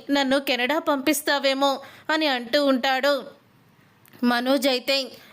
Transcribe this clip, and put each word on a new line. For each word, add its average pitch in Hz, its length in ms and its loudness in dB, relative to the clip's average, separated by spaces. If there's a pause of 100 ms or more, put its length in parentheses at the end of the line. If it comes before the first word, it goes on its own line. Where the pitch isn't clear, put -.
(100)
నన్ను 277 300 2
కెనడా 269 380 -2
పంపిస్తావేమో" 277 1000 0 (320)
అని 311 140 0
అంటూ 254 380 0
ఉంటాడు. 269 580 0 (1040)
మనోజ్ 247 440 2
అయితే, 262 280 0 (360)